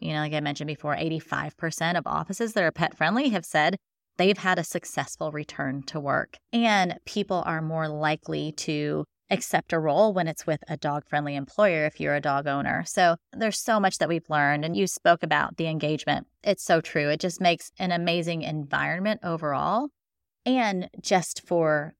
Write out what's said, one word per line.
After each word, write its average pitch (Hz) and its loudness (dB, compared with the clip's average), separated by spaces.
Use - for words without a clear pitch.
You 156 -4
know, 151 -2
like 151 -4
I 156 0
mentioned 147 -4
before, 147 -4
eighty-five 156 -4
percent 170 -2
of 160 -4
offices 190 -4
that 196 2
are 156 2
pet - -2
friendly 214 2
have 196 -2
said 160 2
they've 196 4
had 185 0
a 170 -2
successful - -6
return 143 -6
to - -8
work. 139 -2
And 208 2
people 196 -2
are 160 -2
more 160 -2
likely 151 -2
to 151 -2
accept - -2
a 165 2
role 165 4
when 175 0
it's - -8
with 151 -2
a 165 -6
dog-friendly 147 -4
employer 156 2
if - -4
you're 147 0
a 147 0
dog 143 0
owner. 139 -2
So 170 4
there's 208 -2
so 226 2
much 190 2
that 151 2
we've 165 -2
learned, 147 2
and 170 -2
you 196 2
spoke - 4
about 156 0
the 165 -2
engagement. 147 -2
It's 202 0
so 165 4
true. 147 0
It 151 0
just 180 -2
makes 175 2
an 185 0
amazing 170 0
environment 156 -2
overall, 165 -2
and 220 0
just - 0
for 156 2